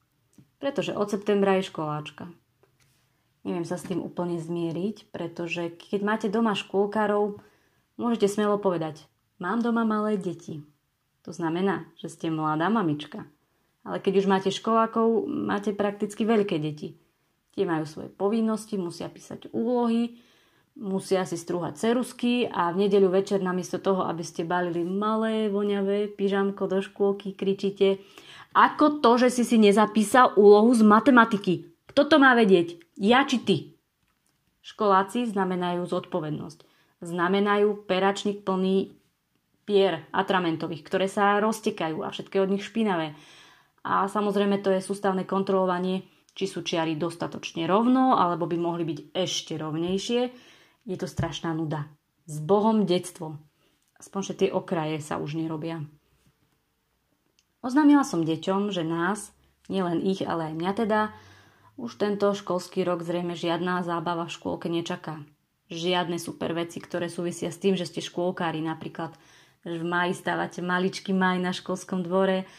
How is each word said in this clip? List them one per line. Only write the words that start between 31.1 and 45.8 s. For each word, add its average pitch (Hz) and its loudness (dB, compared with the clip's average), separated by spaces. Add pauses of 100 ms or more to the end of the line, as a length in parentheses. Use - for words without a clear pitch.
Kto 294 2
to 320 8
má 262 8
vedieť? 190 4 (240)
Ja 240 4
či 240 0
ty?" 185 0 (1040)
Školáci 202 0
znamenajú 180 -2
zodpovednosť. 170 -6 (320)
Znamenajú 202 0
peračník 196 0
plný 190 0 (720)
pier 190 2
atramentových, 170 -2
ktoré 190 -2
sa 202 2
roztekajú 208 -2
a - -8
všetko - -10
je 196 2
od 190 0
nich 202 -4
špinavé. 170 -2 (640)
A 185 0
samozrejme 202 2
to 190 2
je 190 -2
sústavné 190 -2
kontrolovanie, 190 0 (320)